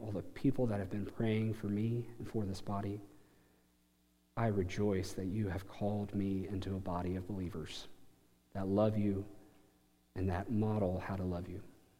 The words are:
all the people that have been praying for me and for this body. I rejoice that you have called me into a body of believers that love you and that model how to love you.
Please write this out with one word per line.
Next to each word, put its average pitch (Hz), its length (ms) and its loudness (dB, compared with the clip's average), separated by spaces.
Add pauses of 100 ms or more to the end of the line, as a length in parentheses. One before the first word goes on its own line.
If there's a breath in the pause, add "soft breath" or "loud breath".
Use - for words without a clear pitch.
all 104 100 -6
the - 100 -2
people - 460 2
that 101 120 2
have 92 100 -2
been 101 160 -2
praying 110 480 2
for 101 140 -4
me 113 400 0 (100)
and - 100 -8
for 107 180 -2
this 95 160 -4
body. 98 380 -4 (1400 soft breath)
I 117 100 4
rejoice 98 640 2
that 95 140 -4
you 101 240 0
have 92 180 -4
called 104 480 -2
me 98 340 0
into 95 260 -2
a 95 40 -2
body 87 360 -2
of 92 120 -6
believers 90 640 -6 (640)
that 95 160 -2
love 107 280 6
you 101 260 2 (920)
and 95 140 0
that 90 200 0
model 107 560 2
how 101 100 -2
to 92 80 -2
love 90 240 -2
you. 90 140 -8 (380)